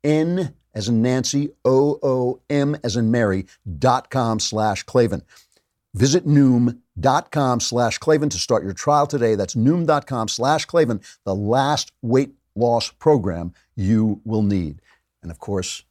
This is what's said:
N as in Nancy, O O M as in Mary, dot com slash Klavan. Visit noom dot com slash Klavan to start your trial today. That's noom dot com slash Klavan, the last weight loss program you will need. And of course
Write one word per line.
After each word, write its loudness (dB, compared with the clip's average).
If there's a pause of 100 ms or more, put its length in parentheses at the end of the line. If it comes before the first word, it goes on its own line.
N 0 (200)
as -6
in 2
Nancy, -2 (140)
O 2
O -2
M 0
as -4
in 0
Mary, 0 (320)
dot 0
com -2
slash -2
Klavan. 0 (720)
Visit 2
noom 4 (200)
dot 0
com 0
slash -2
Klavan 2
to -8
start -2
your -6
trial 0
today. 0
That's -4
noom 2
dot 0
com -4
slash 0
Klavan, 0 (220)
the -4
last -2
weight 0 (220)
loss 0
program 0 (240)
you 0
will -2
need. -2 (420)
And -12
of -16
course -8